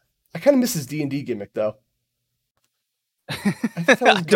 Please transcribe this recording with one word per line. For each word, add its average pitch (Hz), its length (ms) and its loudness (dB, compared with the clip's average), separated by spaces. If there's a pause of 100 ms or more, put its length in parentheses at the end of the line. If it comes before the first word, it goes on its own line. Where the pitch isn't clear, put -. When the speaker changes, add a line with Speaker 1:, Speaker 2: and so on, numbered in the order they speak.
(340)
Speaker 1:
I 165 60 -12
kinda 277 180 4
miss 247 160 2
his 143 140 -6
D 151 140 -6
and 139 100 -4
D 139 120 -4
gimmick, 104 300 -8
though. 107 300 -4
Speaker 2:
<laughs> - 1500 -20
Speaker 1:
I - 60 -8
thought 202 640 0
that - 0 -
was - 20 -16
Speaker 2:
I 240 200 4
don't, 160 140 -6